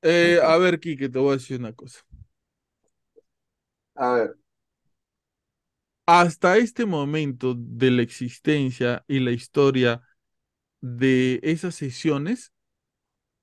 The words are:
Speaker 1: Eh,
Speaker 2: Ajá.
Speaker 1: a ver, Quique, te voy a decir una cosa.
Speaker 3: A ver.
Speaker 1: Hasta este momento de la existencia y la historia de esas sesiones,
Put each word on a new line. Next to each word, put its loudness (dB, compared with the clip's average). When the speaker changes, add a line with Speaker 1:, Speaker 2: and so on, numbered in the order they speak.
Speaker 1:
Eh, 4
Speaker 2:
Ajá. 4
Speaker 1:
a 4
ver, 2
Quique, -6
te -6
voy 2
a 0
decir -10
una -10
cosa. -20
Speaker 3:
A -2
ver. -2
Speaker 1:
Hasta 4
este -2
momento -4
de 0
la 2
existencia -4
y -2
la -2
historia 0
de 0
esas -4
sesiones, -6